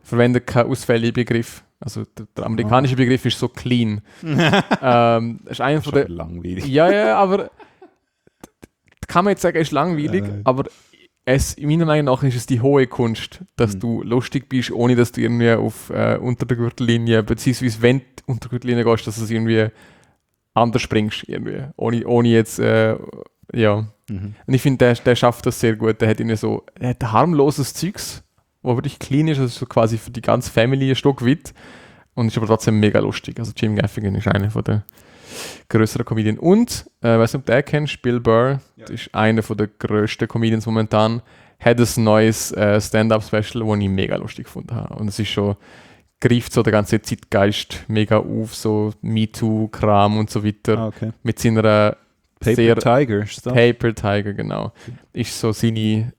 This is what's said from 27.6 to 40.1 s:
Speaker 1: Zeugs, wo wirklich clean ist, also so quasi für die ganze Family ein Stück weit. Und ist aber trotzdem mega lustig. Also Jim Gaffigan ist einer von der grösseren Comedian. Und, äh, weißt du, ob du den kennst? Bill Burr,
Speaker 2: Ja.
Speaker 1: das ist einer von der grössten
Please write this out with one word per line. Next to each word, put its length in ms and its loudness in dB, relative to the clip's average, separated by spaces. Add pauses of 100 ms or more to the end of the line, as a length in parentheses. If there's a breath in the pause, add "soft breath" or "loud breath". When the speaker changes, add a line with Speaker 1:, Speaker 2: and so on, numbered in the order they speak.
Speaker 1:
Zeugs, 500 -8 (400)
wo 140 -2
wirklich 220 -6
clean 300 0
ist, 100 0
also 100 0 (120)
so 60 -6
quasi 320 0
für 120 -12
die 120 -10
ganze 280 0
Family 400 2
ein 60 2
Stück 280 0
weit. 280 0 (600 loud breath)
Und 140 0
ist 80 -4
aber 100 0
trotzdem 320 2
mega 220 4
lustig. 400 -6
Also 160 -8
Jim 200 -2
Gaffigan 380 -2
ist 140 -2
einer 220 0
von 120 -4
der 220 -2 (840 loud breath)
grösseren 380 0
Comedian. 320 0
Und, 500 2 (140)
äh, 160 4
weißt 160 2
du, 40 -4
ob 80 -8
du 60 0
den 120 2
kennst? 380 -4
Bill 180 0
Burr, 400 2 (160)
Speaker 2:
Ja. 100 -20
Speaker 1:
das 40 -18
ist 240 -14
einer 280 2
von 140 -6
der 100 0
grössten 600 -4